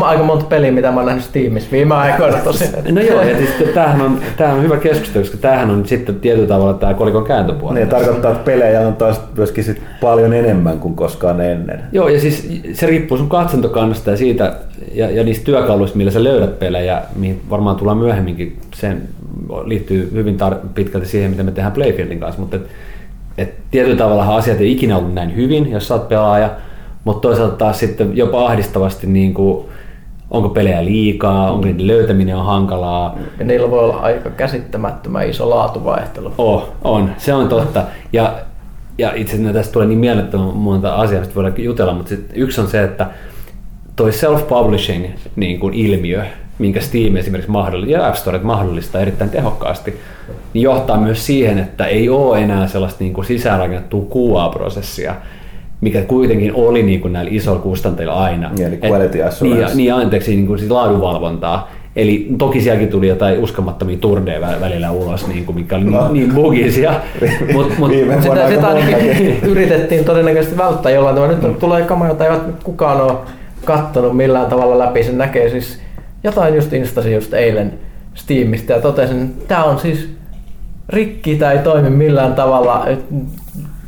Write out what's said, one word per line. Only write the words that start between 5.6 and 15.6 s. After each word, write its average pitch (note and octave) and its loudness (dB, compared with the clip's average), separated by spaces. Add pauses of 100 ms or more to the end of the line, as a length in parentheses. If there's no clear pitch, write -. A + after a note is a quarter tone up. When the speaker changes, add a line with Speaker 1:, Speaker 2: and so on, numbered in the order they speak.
Speaker 2:
on G2+ 2
sitten A#2 -2
tietyllä A2 2
tavalla G2 4
tää G2 0
kolikon A2 2
kääntöpuoli. F#2 0
Speaker 3:
Niin, A2 2
tarkoittaa, A#2+ 2
että - -2
pelejä A#2 4
on A2 2
taas A2+ 2 (160)
myöskin G#2+ 0
sit A2 -4 (180)
paljon A#2 4
enemmän F#2 2
kuin E2 -4
koskaan F2 0
ennen. F2 -2 (120)
Speaker 2:
Joo, F#3 2
ja D3 4
siis D3+ -2 (100)
se - -2
riippuu D#3 2
sun D3 0
katsantokannasta A#2 0
ja G2+ 2
siitä, A#2 2 (380)
ja, A2 0
ja A2 0
niistä A2+ -2
työkaluista, G#2+ 2